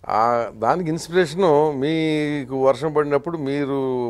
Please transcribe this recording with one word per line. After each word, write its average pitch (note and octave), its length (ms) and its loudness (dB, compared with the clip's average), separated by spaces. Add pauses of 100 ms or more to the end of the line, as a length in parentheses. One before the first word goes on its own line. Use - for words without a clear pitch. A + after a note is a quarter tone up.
ఆ A#2 480 2
దానికి D3+ 320 0
ఇన్స్పిరేషన్ D#3 920 2
మీకు D3 840 -2
వర్షం C3+ 280 2
పడినప్పుడు D3 440 0
మీరు C3+ 720 -2